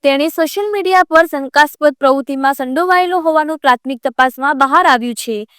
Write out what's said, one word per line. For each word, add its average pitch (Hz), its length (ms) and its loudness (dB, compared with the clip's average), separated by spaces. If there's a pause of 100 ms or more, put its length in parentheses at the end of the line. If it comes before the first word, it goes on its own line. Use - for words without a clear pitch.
તેણે 277 240 0
સોશિયલ 339 440 -4
મીડિયા 370 380 0
પર 320 160 4
શંકાસ્પદ 294 720 0
પ્રવૃત્તિમાં 269 580 0
સંડોવાયેલો 359 640 0
હોવાનું 311 380 -2
પ્રાથમિક 254 460 -2
તપાસમાં 262 580 0
બહાર 294 240 2
આવ્યું 240 360 0
છે. 226 140 -6 (220)